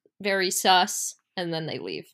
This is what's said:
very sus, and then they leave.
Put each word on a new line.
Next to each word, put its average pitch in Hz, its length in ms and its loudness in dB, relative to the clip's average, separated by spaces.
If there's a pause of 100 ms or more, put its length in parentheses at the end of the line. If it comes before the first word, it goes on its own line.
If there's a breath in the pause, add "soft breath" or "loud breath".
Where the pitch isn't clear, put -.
(180)
very 190 320 0
sus, 185 680 2 (200)
and 175 160 -4
then 160 140 -4
they 127 120 -6
leave. 82 360 -10